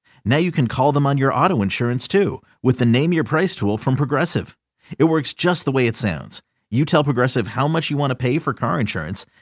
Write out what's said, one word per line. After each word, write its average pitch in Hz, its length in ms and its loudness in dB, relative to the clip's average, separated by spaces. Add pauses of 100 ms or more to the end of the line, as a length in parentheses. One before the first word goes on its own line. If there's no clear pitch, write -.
(240)
Now 123 140 2
you 175 160 0
can 127 160 2
call 135 240 2
them 143 120 2
on 143 120 2
your 135 160 0
auto 131 280 2
insurance 120 460 -2
too, 196 340 0 (220)
with 127 160 2
the 123 60 2
Name 127 260 4
Your 160 140 0
Price 160 300 0
tool 104 220 -2
from 131 200 0
Progressive. 139 600 -2 (400)
It 147 60 4
works 160 300 2
just 175 320 0
the 143 80 0
way 131 120 2
it 113 120 0
sounds. 76 440 -4 (280)
You 123 140 0
tell 156 180 2
Progressive 123 480 0
how 131 200 -2
much 160 200 -2
you 147 60 -4
want 139 160 -2
to 123 40 -2
pay 131 240 0
for 143 140 -4
car 135 240 -2
insurance, 95 480 -4 (160)